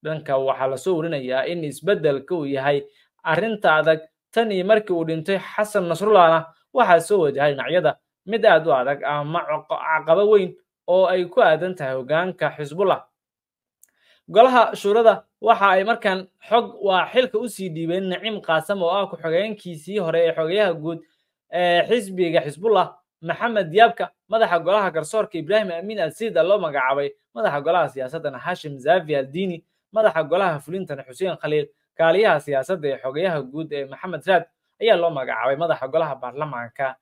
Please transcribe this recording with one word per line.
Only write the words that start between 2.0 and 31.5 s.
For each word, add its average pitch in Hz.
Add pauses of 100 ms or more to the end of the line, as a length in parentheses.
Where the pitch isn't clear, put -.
uu 160
yahay 139 (420)
arrinta 180
adag 156 (320)
tan 226
iyo 185
markii 214
uu 165
dhintay 160
Xasan 208
Nasrullahna 165 (260)
waxaa 190
soo 202
wajahay 139
dhinacyada 143 (300)
mid 208
aad 165
u 160
adag 135
ama 147
caqo-, 156
caqabo 160
weyn 190 (320)
oo 185
ay 185
ku 208
aadan 180
tahay 135
hoggaanka 151
Xisbullah. 151 (1200)
Golaha 233
Shuurada 208 (160)
waxa 208
ay 190
markaan 202 (200)
xog 214
waa 185
xilka 247
u 240
sii 190
dhiibeen 170
Naciim 208
Qaasam 165
oo 170
ah 196
ku-xigeenkiisii 180
hore 165
ee 160
xogeyaha 175
guud 160 (540)
ee 175
xisbiga 185
Xisbullah, 175 (300)
Maxamed 190
Diabka, 220 (180)
madaxa 208
golaha 190
garsoorka 160
Ibrahim 185
Amiin 196
Al-Siid 175
loo 180
magacaabay, 143 (260)
madaxa 180
golaha 165
siyaasadana 135
Hashim 156
Zafi 151
Al-Dini, 165 (300)
madaxa 202
golaha 170
fulintana 151
Xuseen 165
Khaliil, 151 (320)